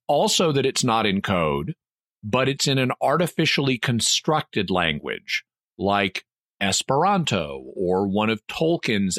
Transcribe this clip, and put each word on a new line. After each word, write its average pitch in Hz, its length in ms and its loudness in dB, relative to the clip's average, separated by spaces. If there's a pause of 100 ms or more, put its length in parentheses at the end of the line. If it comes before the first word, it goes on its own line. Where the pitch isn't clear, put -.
also 170 460 2
that 135 140 2
it's 131 180 -2
not 113 220 2
in 98 160 0
code, 80 520 -2 (480)
but 127 260 0
it's 139 180 -2
in 135 120 2
an 127 220 0
artificially 147 760 0
constructed 120 920 0
language, 73 760 -2 (320)
like 101 480 0 (360)
Esperanto 101 1040 0 (100)
or 92 320 0
one 104 240 0
of 113 160 -4
Tolkien's 117 720 -2